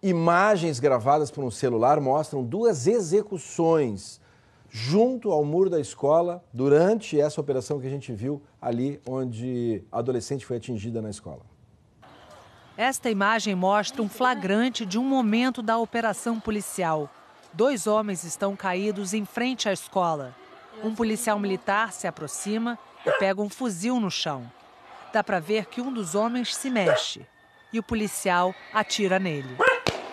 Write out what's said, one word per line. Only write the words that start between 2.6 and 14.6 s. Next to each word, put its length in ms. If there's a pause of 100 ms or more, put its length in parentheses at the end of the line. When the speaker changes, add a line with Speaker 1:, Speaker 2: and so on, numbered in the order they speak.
Speaker 1:
execuções 1300 (500)
junto 640
ao 140
muro 240
da 100
escola 720
durante 680
essa 220
operação 400
que 80
a 20
gente 220
viu 300 (200)
ali 460
onde 840
a 100
adolescente 460
foi 120
atingida 440
na 80
escola. 360 (1300)
Speaker 2:
Esta 340
imagem 460
mostra 460
um 80
flagrante 760